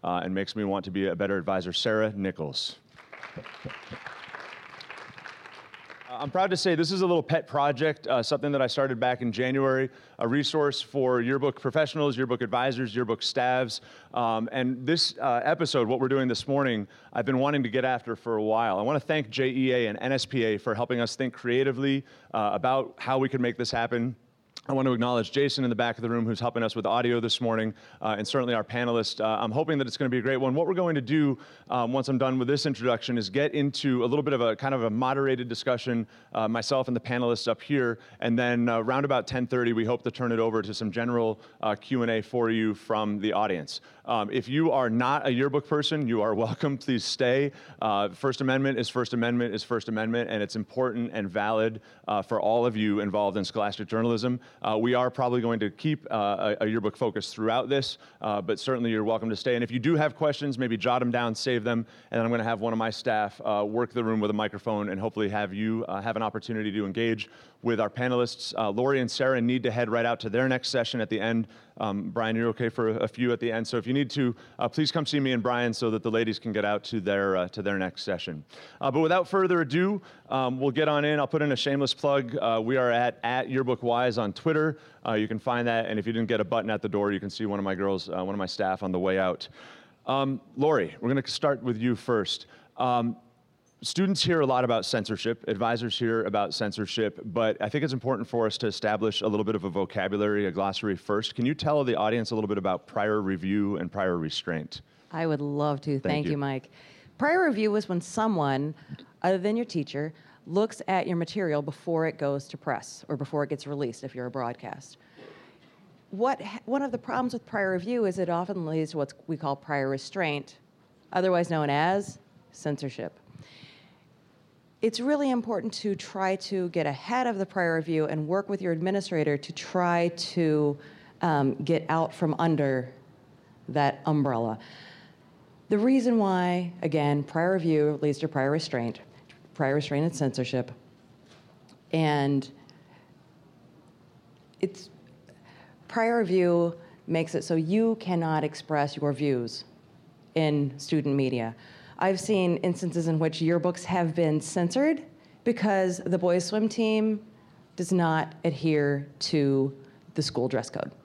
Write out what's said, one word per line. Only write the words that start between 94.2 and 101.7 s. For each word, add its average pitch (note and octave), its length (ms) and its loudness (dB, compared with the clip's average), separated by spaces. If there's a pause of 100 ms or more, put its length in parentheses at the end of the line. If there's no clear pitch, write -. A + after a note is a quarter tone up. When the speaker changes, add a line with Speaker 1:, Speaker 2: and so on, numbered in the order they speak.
Speaker 1:
hear E3 180 4
a C#3 40 4
lot B2+ 180 4
about A2+ 220 2
censorship, A#2 640 -2
advisors A2+ 520 -2
hear A2+ 240 0
about G2+ 280 0
censorship, G#2 720 -2
but A2 380 0
I G#2+ 80 -2
think D3 140 -2
it's C#3 100 -2
important A#2+ 340 -4
for A#2 200 0
us G#2 100 -2
to A#2 100 -2
establish G#2 540 0
a - 60 0
little G#2 160 0
bit G#2+ 100 0
of F#2+ 120 -2
a G2 40 -2
vocabulary, G2+ 800 0
a F#2 40 -2
glossary G2 440 -2
first. G#2 400 -2
Can A#2+ 100 -2
you C#3+ 80 0
tell D3+ 300 0